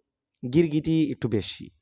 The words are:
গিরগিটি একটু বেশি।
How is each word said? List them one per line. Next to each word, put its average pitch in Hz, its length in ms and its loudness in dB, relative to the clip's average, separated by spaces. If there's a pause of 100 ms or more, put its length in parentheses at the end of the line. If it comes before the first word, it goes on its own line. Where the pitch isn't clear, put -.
(540)
গিরগিটি 160 580 2
একটু - 160 -4
বেশি। - 420 -4 (120)